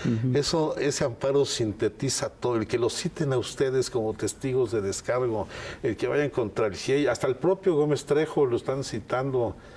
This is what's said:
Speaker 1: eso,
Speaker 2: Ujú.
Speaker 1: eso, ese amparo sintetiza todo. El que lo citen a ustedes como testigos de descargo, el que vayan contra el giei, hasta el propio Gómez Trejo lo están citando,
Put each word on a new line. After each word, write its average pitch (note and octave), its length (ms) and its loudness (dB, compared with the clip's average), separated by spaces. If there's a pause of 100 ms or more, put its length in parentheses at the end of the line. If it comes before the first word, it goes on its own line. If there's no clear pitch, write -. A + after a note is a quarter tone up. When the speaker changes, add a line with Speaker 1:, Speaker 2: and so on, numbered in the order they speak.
Speaker 1:
eso, - 60 2 (180)
Speaker 2:
Ujú. B2+ 100 2
Speaker 1:
eso, D#3 400 2
ese - 260 0
amparo C#3 420 2
sintetiza A2+ 840 -2
todo. B2 280 -2
El G#2+ 100 0
que B2+ 100 0
lo A#2 140 2
citen D3 420 -2
a B2+ 60 2
ustedes C3 500 0
como A2 240 -2
testigos B2 580 -2
de A2 100 0
descargo, A2 640 -2 (340)
el A2+ 160 -2
que - 100 -2
vayan C#3 220 0
contra G#2+ 380 0
el F#2 80 -4
giei, C#3 320 2
hasta B2 180 0
el C3 120 0
propio F#3 380 2
Gómez D3 300 2
Trejo D3+ 400 4
lo A#2+ 100 2
están C3+ 280 -2
citando, B2 720 -2 (220)